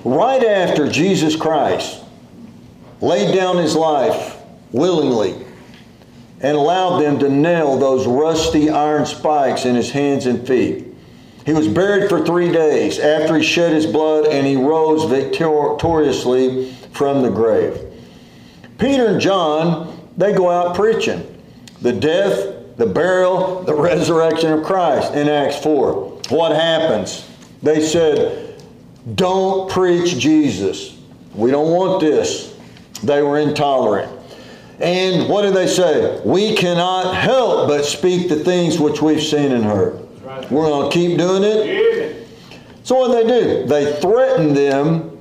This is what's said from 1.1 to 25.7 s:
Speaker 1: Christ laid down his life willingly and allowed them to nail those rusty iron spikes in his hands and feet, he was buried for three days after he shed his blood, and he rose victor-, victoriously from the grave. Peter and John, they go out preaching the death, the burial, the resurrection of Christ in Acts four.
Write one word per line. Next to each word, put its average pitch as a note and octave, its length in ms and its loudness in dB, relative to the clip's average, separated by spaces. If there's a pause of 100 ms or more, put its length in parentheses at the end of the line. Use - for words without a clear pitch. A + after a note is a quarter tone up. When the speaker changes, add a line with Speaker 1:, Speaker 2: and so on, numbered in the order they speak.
Speaker 1:
Christ C#3+ 640 -2 (1000)
laid F3 340 0
down F#3 220 0
his E3 180 0
life D3+ 600 0 (360)
willingly C3 640 0 (1040)
and D3 160 0
allowed F3 440 0
them D3 180 0
to C#3 100 2
nail D3 480 2
those F#3+ 300 2
rusty D#3 640 0
iron D3+ 340 0
spikes C#3+ 600 -2
in B2 100 2
his A#2 160 -2
hands C#3+ 340 0
and A#2+ 220 -2
feet, - 400 0 (580)
he D3 80 0
was D#3 140 2
buried F#3+ 420 0
for F3 160 0
three F3 260 0
days D#3 460 2
after D#3 400 2
he D3+ 60 2
shed E3+ 300 2
his D#3 120 0
blood, D#3 400 2
and C#3 220 2
he C#3 80 0
rose D#3 480 2
victor-, D3 640 0
victoriously C3 1040 0 (200)
from C#3 280 0
the A#2+ 80 2
grave. F#2+ 500 0 (1000)
Peter C4 260 2
and F3+ 160 0
John, E3 760 0 (220)
they G3 160 2
go F#3 160 2
out F3 240 0
preaching G3 500 0 (600)
the A#2+ 100 0
death, F3 540 0 (300)
the A#2 100 2
burial, F#3 760 0
the D3+ 120 -2
resurrection D#3+ 760 2
of D#3 120 0
Christ D#3+ 500 0
in D3 160 0
Acts G3 280 0
four. - 540 0 (180)